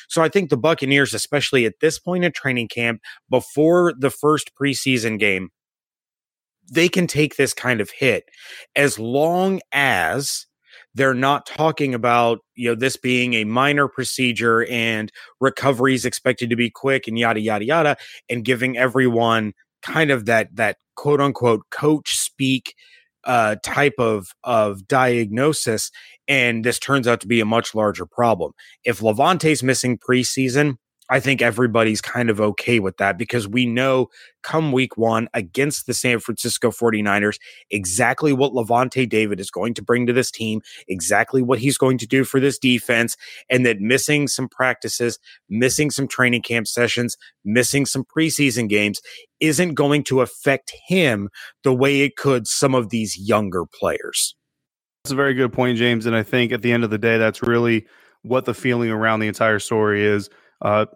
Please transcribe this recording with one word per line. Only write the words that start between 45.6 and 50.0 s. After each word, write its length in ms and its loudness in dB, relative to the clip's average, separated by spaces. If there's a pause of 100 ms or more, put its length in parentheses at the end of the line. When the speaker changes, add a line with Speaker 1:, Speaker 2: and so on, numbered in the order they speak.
Speaker 1:
some 160 -4
training 360 0
camp 260 -4
sessions, 480 -2 (280)
missing 420 2
some 180 -4
preseason 640 0
games 320 0 (400)
isn't 340 0
going 300 2